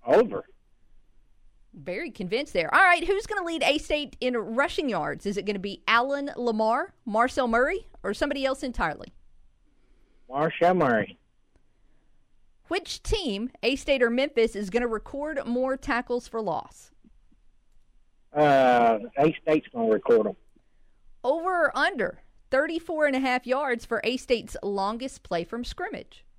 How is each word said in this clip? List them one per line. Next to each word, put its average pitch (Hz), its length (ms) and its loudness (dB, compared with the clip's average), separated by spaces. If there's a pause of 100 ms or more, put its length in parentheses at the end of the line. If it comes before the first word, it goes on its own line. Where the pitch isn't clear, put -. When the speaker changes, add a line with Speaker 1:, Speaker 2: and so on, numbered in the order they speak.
Speaker 1:
Over. 147 400 2 (1300)
Speaker 2:
Very 196 360 -10
convinced 220 400 -6
there. 170 200 2
All 311 100 8
right, 349 220 6
who's 381 220 0
gonna 403 180 -6
lead 330 200 -2
A-State 294 560 0
in 247 160 -2
rushing 254 520 -2
yards? 151 380 -4
Is 196 100 -4
it 196 80 -6
gonna 202 140 -4
be 196 300 -10
Alan 277 480 0
Lamar, 233 580 -2 (100)
Marcel 240 440 0
Murray, 269 400 0 (160)
or - 100 -4
somebody 285 320 -2
else 262 160 -2
entirely? 190 500 -6 (1160)
Speaker 1:
Marcel 165 440 2
Murray. 120 440 2 (1500)
Speaker 2:
Which 349 340 -6
team, 240 480 -4 (140)
A-State 262 400 2
or 233 60 2
Memphis, 240 440 0
is 196 160 -8
gonna 240 160 0
record 277 600 -6
more 254 300 -2
tackles 247 520 -4
for 226 120 -6
loss? - 520 -8 (1400)
Speaker 1:
Uh, 127 680 6 (200)
A-State's 156 540 2
gonna 113 200 0
record 208 360 4
'em. - 80 -6 (880)
Speaker 2:
Over 330 260 0 (160)
or - 100 -2
under 294 440 -2 (320)
thirty-four 311 540 0
and 269 100 0
a 269 40 0
half 254 280 -2
yards 254 360 -2
for 226 200 -4
A-State's - 580 -4
longest 208 640 -6
play 170 180 -4
from 233 220 -8
scrimmage? - 600 -12 (140)